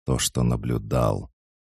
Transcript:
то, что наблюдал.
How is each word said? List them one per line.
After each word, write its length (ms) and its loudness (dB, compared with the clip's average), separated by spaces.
то, 140 0
что 240 -2
наблюдал. 880 0